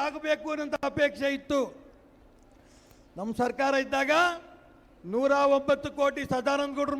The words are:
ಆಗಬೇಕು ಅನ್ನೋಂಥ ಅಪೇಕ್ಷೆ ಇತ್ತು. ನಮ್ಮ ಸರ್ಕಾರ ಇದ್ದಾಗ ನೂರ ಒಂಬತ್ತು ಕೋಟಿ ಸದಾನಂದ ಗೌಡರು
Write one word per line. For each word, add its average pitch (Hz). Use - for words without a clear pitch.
ಆಗಬೇಕು 302
ಅನ್ನೋಂಥ 302
ಅಪೇಕ್ಷೆ 285
ಇತ್ತು. 277
ನಮ್ಮ 202
ಸರ್ಕಾರ 269
ಇದ್ದಾಗ 277
ನೂರ 247
ಒಂಬತ್ತು 277
ಕೋಟಿ 277
ಸದಾನಂದ 277
ಗೌಡರು 285